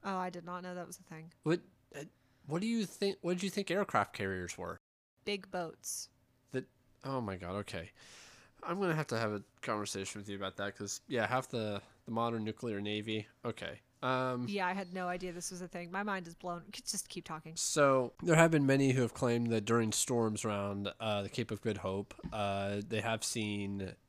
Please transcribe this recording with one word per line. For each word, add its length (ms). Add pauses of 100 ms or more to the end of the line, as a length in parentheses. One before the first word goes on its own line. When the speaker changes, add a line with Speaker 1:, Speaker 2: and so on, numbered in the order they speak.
Speaker 1:
Oh, 120
I 140
did 160
not 160
know 140
that 120
was 120
a 40
thing. 280 (120)
Speaker 2:
What, 160 (360)
uh, 80 (420)
what 160
do 60
you 180
think, 360
what 120
did 100
you 60
think 220
aircraft 420
carriers 440
were? 220 (460)
Speaker 1:
Big 240
boats. 600 (420)
Speaker 2:
The, 140 (380)
oh 180
my 140
God, 220
okay. 340 (720)
I'm 160
gonna 160
have 120
to 100
have 140
a 100 (200)
conversation 600
with 80
you 80
about 200
that 200
'cause, 300
yeah, 200
half 220
the, 320 (240)
the 60
modern 320
nuclear 380
navy. 460 (160)
Okay. 380 (220)
Um, 440
Speaker 1:
Yeah, 200
I 60
had 200
no 140
idea 260
this 160
was 140
a 40
thing. 240
My 120
mind 240
is 80
blown. 260 (100)
K-, 160
just 220
keep 160
talking. 300
Speaker 2:
So, 680
there 140
have 160
been 160
many 240
who 100
have 140
claimed 360
that 140
during 260
storms 540
around, 540
uh, 240
the 60
Cape 200
of 120
Good 160
Hope, 360 (180)
uh, 560
they 140
have 220
seen 680 (140)